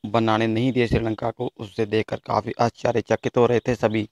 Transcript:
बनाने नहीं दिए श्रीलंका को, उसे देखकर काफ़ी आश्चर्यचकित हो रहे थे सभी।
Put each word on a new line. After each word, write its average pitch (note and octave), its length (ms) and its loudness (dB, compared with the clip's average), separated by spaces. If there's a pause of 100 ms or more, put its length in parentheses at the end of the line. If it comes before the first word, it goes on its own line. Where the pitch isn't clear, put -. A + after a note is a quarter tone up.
बनाने A2 420 2
नहीं A2+ 260 0
दिए A#2+ 140 2
श्रीलंका A2+ 440 -2
को, B2 260 -8
उसे A2 300 -4
देखकर G#2+ 400 -2
काफ़ी A2+ 340 -2
आश्चर्यचकित A#2+ 760 0
हो A#2+ 100 6
रहे A#2 140 2
थे B2+ 140 -2
सभी। G#2+ 380 -2